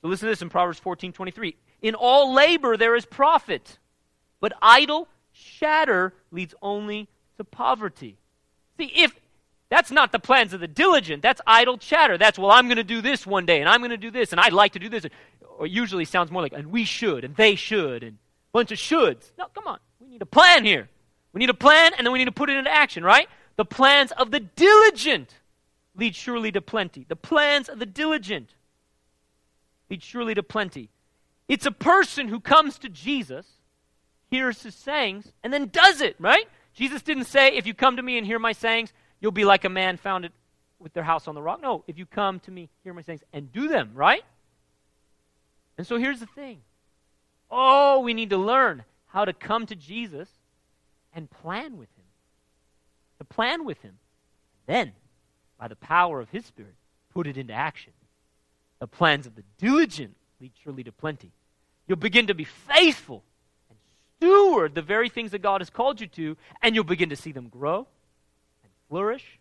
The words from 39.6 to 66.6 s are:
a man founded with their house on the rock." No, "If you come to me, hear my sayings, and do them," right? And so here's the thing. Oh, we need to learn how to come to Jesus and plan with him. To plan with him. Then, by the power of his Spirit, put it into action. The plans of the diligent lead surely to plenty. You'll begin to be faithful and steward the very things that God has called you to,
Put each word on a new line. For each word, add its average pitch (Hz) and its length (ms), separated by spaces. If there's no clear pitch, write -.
a 196 40
man 185 280
founded 180 360
with 165 140
their 170 100
house 160 240
on 156 80
the 147 80
rock." 190 180
No, 240 280
"If 160 100
you 180 80
come 196 340
to - 120
me, 175 180
hear 180 100
my 170 80
sayings, 156 300
and 143 200
do 247 140
them," 190 280
right? 190 300
And 175 80
so 240 120
here's 254 240
the 226 60
thing. 247 360
Oh, 269 480
we 240 160
need 220 160
to 196 80
learn 202 460
how 202 180
to 190 80
come 220 340
to 220 80
Jesus 175 560
and 160 160
plan 226 500
with 117 100
him. 92 60
To 156 60
plan 294 400
with 202 180
him. - 160
Then, 170 260
by 117 80
the 110 80
power 165 460
of 113 100
his 220 160
Spirit, 104 300
put 170 140
it 139 100
into 127 160
action. 139 400
The 120 80
plans 143 400
of 113 80
the 104 80
diligent 202 580
lead 127 120
surely 135 220
to 120 80
plenty. 151 400
You'll 185 120
begin 214 300
to 202 60
be 156 100
faithful 277 760
and - 100
steward 339 580
the 165 60
very 214 300
things 226 220
that 196 100
God 196 180
has 175 80
called 247 320
you 220 60
to, 160 300